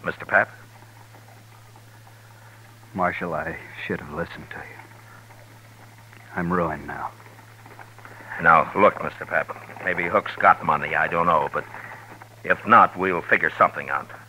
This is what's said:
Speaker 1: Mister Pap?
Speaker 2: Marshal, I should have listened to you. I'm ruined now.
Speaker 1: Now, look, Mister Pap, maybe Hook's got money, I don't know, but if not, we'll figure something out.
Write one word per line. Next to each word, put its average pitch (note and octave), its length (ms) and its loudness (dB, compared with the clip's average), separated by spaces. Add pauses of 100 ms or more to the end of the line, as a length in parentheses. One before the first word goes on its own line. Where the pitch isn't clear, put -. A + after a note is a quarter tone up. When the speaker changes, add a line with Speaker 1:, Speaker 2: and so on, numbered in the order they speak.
Speaker 1:
Mister - 220 -6
Pap? - 240 2 (2500)
Speaker 2:
Marshal, F2+ 400 -2
I D#2 220 -6 (300)
should - 140 -4
have D2 120 -12
listened - 380 -8
to - 60 -14
you. - 220 -16 (1600)
I'm F2 160 -2
ruined D#2 340 -2
now. C2+ 240 -10 (1300)
Speaker 1:
Now, E2 320 6
look, G2 280 4
Mister D#2 220 -8
Pap, - 320 -4 (280)
maybe F2 200 -2
Hook's F#2 320 -2
got F#2+ 280 4
money, D2+ 320 -2
I D#2 100 2
don't E2+ 200 0
know, D#2 260 2
but D2 120 -4 (760)
if F2+ 240 0
not, G2+ 300 8
we'll F2+ 260 0
figure E2+ 340 0
something D2+ 320 2
out. C#2 200 -4 (200)